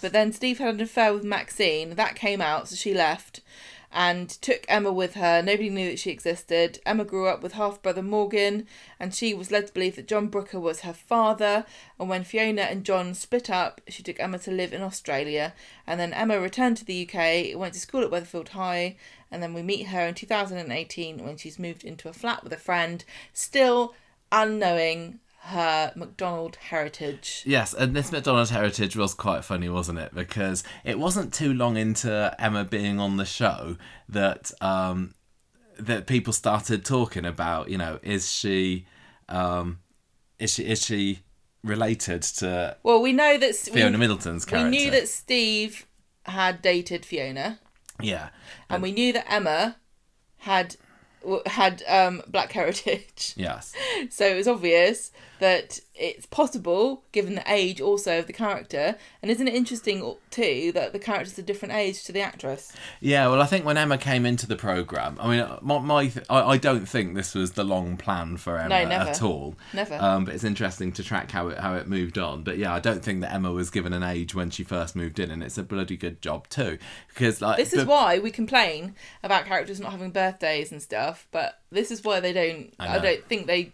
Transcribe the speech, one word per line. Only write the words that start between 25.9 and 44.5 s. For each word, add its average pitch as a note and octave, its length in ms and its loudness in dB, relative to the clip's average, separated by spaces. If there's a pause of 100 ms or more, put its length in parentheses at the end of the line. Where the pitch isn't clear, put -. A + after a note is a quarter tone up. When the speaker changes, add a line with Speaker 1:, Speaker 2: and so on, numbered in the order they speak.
Speaker 1:
McDonald E3+ 600 -6
heritage. D3+ 880 -6
Speaker 2:
Yes, C3 300 2
and C3 220 2
this C#3 160 -2
McDonald A#2+ 380 4
heritage G#2 460 0
was G2+ 160 0
quite E2+ 320 -2
funny, F2 240 -2
wasn't F2 300 -2
it? - 160 -10
Because F#2 480 -2 (220)
it A2+ 160 -2
wasn't F3+ 340 0
too C#3+ 180 2
long A#2+ 240 2
into A2 600 2
Emma G#2 260 2
being G2+ 360 0
on G2 160 0
the G2 80 0
show F2 520 -2 (320)
that, G2+ 520 0
um, F#2 540 0 (640)
that G#2+ 280 -4
people A#2+ 260 2
started G#2+ 520 0
talking A2+ 400 0
about, E2+ 460 -2
you G2 60 -2
know, E2 280 -4
is F#2+ 260 -2
she, F#2 560 0 (420)
um, F2 520 -2 (580)
is A2 160 -2
she, - 100 -4
is A2 200 0
she G2 360 0 (440)
related G#2+ 580 0
to F2+ 600 -2
Speaker 1:
Well, A#3 200 6
we C4 100 4
know C#4+ 260 6
that B3+ 120 4
s-, - 180 -4
Speaker 2:
Fiona A2 300 4
Speaker 1:
we, - 20 4
Speaker 2:
Middleton's F2+ 500 0